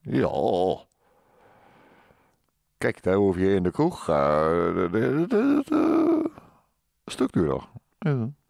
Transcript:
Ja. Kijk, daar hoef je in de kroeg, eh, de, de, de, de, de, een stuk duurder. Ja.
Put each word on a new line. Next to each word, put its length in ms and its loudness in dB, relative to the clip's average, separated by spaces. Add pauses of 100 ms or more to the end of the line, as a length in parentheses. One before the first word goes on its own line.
Ja. 300 0 (2500)
Kijk, 240 -4
daar 120 2
hoef 220 2
je 180 2
in 80 0
de 80 0
kroeg, 380 -2
eh, 400 2
de, 420 0
de, 0 -
de, 380 0
de, 360 2
de, 680 0 (760)
een 80 -14
stuk 200 -4
duurder. 360 -2 (300)
Ja. 300 -2 (220)